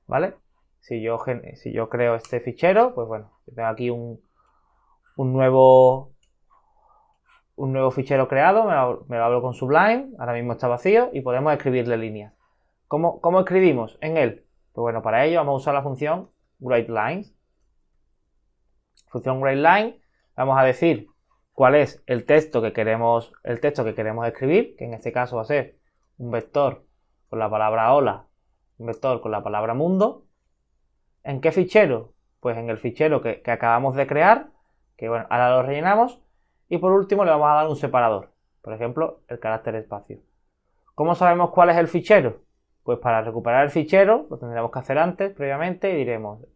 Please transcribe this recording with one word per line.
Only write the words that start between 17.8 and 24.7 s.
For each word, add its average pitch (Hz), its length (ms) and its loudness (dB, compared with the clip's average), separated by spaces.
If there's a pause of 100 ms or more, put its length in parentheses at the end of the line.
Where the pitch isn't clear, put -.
Función 131 340 -6
WriteLine, 160 580 0 (380)
vamos 135 220 0
a 135 40 6
decir 131 440 0 (460)
cuál 131 220 4
es 143 320 2
el 120 180 -4
texto 151 360 2
que 110 120 -4
queremos, 117 580 0 (140)
el 117 160 -6
texto 147 240 -2
que 110 100 -6
queremos 113 320 -6
escribir, 143 480 -2